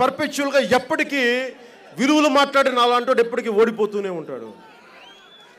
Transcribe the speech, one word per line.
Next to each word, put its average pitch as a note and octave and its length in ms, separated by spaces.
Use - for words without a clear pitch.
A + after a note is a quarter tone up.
పర్పెచువల్‌గా C#4 580
ఎప్పటికీ B3+ 440
విలువలు D4 400
మాట్లాడే C4+ 320
నాలాంటోడు A#3+ 440
ఎప్పటికీ A#3 260
ఓడిపోతూనే G#3 600
ఉంటాడు. B2 300